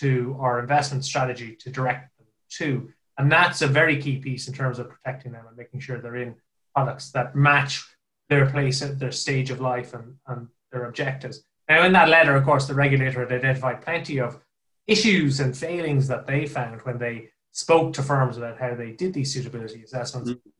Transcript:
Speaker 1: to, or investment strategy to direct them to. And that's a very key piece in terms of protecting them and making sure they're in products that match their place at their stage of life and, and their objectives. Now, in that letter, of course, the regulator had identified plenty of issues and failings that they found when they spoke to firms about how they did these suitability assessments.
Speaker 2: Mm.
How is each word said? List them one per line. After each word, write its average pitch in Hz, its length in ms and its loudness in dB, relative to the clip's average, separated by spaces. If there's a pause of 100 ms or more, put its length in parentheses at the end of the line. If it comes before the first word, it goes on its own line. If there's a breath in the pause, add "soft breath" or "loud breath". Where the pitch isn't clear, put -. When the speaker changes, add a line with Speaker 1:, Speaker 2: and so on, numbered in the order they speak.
Speaker 1:
to, 131 380 0
or 123 220 0
investment 135 440 0
strategy 120 520 -4
to - 140 -16
direct 131 460 -4
them - 100 -20 (320)
to. 135 340 -4 (260)
And 143 120 4
that's 170 300 4
a 156 60 4
very 147 340 4
key 135 160 -2
piece 127 320 -8
in 131 60 -10
terms 123 240 -4
of 120 100 -10
protecting 127 440 -12
them 113 140 -20
and 113 100 -20
making 120 240 -14
sure 123 180 -10
they're 117 180 -12
in 120 200 -8 (380)
products - 360 -2
that 127 260 -4
match 143 480 2 (460)
their 139 160 4
place 135 340 -2
at 139 180 -6
their 127 140 -4
stage 131 380 -2
of 127 100 -8
life 127 320 -4
and, 120 240 -16 (120)
and 120 200 -12 (220)
their 123 160 -8
objectives. 135 580 -8 (240)
Now, 160 160 6
in 185 80 6
that 170 160 8
letter, 160 260 8
of 135 100 6
course, 139 220 4
the 143 80 -4
regulator 135 460 2
had 123 120 -4
identified 131 500 0
plenty 165 360 -4
of 120 220 -4 (460)
issues 185 540 4
and 127 160 -2
failings 160 520 -2
that 123 180 -4
they 143 200 -2
found 117 360 -8
when 120 160 -8
they 117 300 -8 (220)
spoke 160 440 2
to 139 80 -4
firms 131 360 0
about 117 200 -8
how 123 160 -4
they 117 180 -10
did 185 200 -4
these 139 220 -4
suitability 113 480 -10
assessments. 120 480 -8
Speaker 2:
Mm. 123 100 -8 (200)